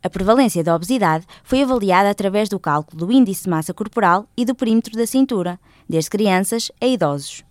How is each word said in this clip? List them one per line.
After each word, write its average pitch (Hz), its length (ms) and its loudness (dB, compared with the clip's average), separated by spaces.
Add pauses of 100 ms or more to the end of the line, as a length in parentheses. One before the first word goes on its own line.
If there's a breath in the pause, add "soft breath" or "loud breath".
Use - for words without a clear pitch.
A 139 60 -4
prevalência 202 520 2
da 165 140 2
obesidade 175 500 -2 (160 loud breath)
foi 269 220 0
avaliada 202 460 2
através 202 400 -2
do 196 100 -6
cálculo 156 460 -4
do 214 80 -2
índice 220 300 2
de 190 60 -4
massa 165 240 -2
corporal 202 600 0
e 240 80 -4
do 247 100 -2
perímetro 226 440 0
da 233 100 -2
cintura, 208 500 -2 (300 soft breath)
desde 160 220 -2
crianças 202 600 0 (120)
a 240 40 -2
idosos. 156 640 -2